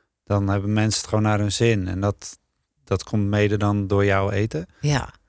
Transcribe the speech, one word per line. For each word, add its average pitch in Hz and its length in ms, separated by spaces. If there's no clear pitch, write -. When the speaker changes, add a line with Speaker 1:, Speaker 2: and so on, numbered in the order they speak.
Speaker 1:
Dan 101 260
hebben 101 240
mensen 107 260
het - 100
gewoon 107 140
naar 104 160
hun 104 120
zin. 110 360
En 92 120
dat, - 380
dat 98 200
komt 104 240
mede 104 300
dan 101 300
door 101 180
jouw 98 260
eten. 113 340
Speaker 2:
Ja. 147 300